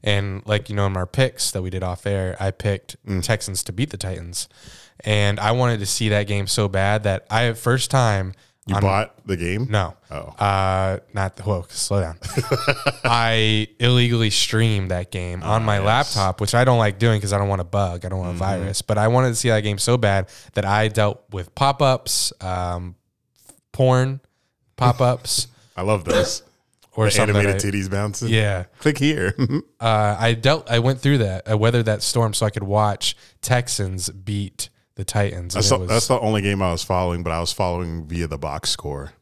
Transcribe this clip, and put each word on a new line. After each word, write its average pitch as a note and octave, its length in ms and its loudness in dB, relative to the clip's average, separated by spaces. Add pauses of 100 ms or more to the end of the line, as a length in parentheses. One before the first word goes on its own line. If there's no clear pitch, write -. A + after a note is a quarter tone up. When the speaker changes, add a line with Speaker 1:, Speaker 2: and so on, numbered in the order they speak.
Speaker 1:
And, G2 420 -2
like, G#2 240 -2
you G#2 60 -4
know, G2+ 120 2
in F#2+ 100 -2
our F2+ 100 -2
picks - 440 -2
that F#2+ 100 -4
we F#2 80 -4
did F#2 140 -4
off F2+ 220 -6
air, F#2+ 340 -2
I G2 120 -2
picked - 440 -4 (120)
Speaker 2:
Mm. F#2+ 160 -2
Speaker 1:
Texans G2 400 -2
to - 100 -10
beat B2 160 -4
the - 80 -12
Titans. F2+ 500 -8 (560)
And G#2 360 2
I G#2 140 2
wanted A#2+ 260 2
to G2 60 -4
see G#2+ 240 -2
that G#2 180 2
game G2+ 200 -2
so G#2 200 0
bad G2 360 0
that F#2+ 280 -2
I, A#2 220 2
first A#2+ 380 0
time G2+ 420 2 (340)
Speaker 2:
You G2 80 0
Speaker 1:
on G2+ 60 2
Speaker 2:
bought G2 460 0
the F#2+ 100 -2
game? F#2 320 -2
Speaker 1:
No. F#2+ 260 0 (160)
Speaker 2:
Oh. D2 40 -10 (240)
Speaker 1:
Uh, F#2+ 600 0 (140)
not F#2+ 220 -4
the, - 80 -18
whoa, F#2+ 260 -2
slow - 320 -2
down. E2 220 -6
Speaker 2:
<laughs> - 40 -8 (760)
Speaker 1:
I A2+ 640 2 (120)
illegally A#2+ 500 4
streamed G#2+ 640 0
that F2+ 200 -4
game F2+ 320 -6
on G#2+ 180 2
Speaker 2:
Ah, A2+ 40 -2
Speaker 1:
my G#2 120 2
Speaker 2:
yes. G2 80 0
Speaker 1:
laptop, G#2+ 560 0
which G2+ 140 -2
I B2 80 4
don't B2+ 140 4
like G#2 220 2
doing A2 220 4
'cause G2 120 -2
I G2+ 40 2
don't G2+ 120 0
want G2 120 0
a E2+ 40 -4
bug. F2+ 400 -2
I F2+ 40 -6
don't F#2+ 100 -4
want F2 120 -4
a F2 120 -4
Speaker 2:
Mm-hmm. F#2+ 180 -2
Speaker 1:
virus. F#2+ 200 -4
But G#2+ 160 -2
I G#2+ 100 4
wanted B2 220 4
to A2+ 60 -2
see A#2 140 0
that A2 120 4
game G#2 160 -2
so A#2+ 200 2
bad G2 300 2 (260)
that G2+ 120 0
I G#2+ 220 2
dealt G#2+ 340 0 (100)
with F2+ 240 -10
pop-ups, C3+ 840 0
um, F2+ 540 -6 (760)
porn C3 480 2 (560)
pop-ups. B2 720 0 (140)
Speaker 2:
<laughs> - 160 -18
I F2+ 60 -6
love G2+ 220 2
this. - 380 0 (500)
Speaker 1:
Or A2 120 2
Speaker 2:
The G#2 60 4
Speaker 1:
something G#2 240 2
Speaker 2:
animated G2+ 280 2
Speaker 1:
I G2+ 140 0
Speaker 2:
titties F#2+ 140 -2
bouncing. G2+ 380 -4
Speaker 1:
Yeah. G#2 340 0 (160)
Speaker 2:
Click D3+ 180 0
here. C3+ 420 0
<laughs> C3+ 60 4 (340)
Speaker 1:
Uh, G#2+ 400 2
I A#2 140 2
dealt, C3 380 0
I A#2 80 4
went B2+ 220 2
through C#3 180 4
that. F#2+ 280 -2
I A2 60 2
weathered A2+ 320 4
that G#2+ 160 0
storm A2+ 320 0
so A2 140 0
I - 20 2
could G2+ 140 -6
watch G#2 520 0 (280)
Texans G2+ 640 -2
beat G2 600 -8 (260)
the G2 100 -8
Titans. F2+ 480 -2
Speaker 2:
That's G2+ 160 2
Speaker 1:
And C#3 60 6
it - 20 0
Speaker 2:
the, - 40 0
Speaker 1:
was F2+ 80 -4
Speaker 2:
that's A2+ 180 2
the B2+ 120 2
only G#2+ 220 0
game G2 220 0
I F2+ 80 0
was E2+ 120 -4
following, F2+ 380 -2
but E2+ 100 -4
I E2 80 -2
was E2+ 140 -4
following F2 540 -4
via E2+ 180 -4
the D2 140 -6
box D2 320 -6
score C#2 500 -8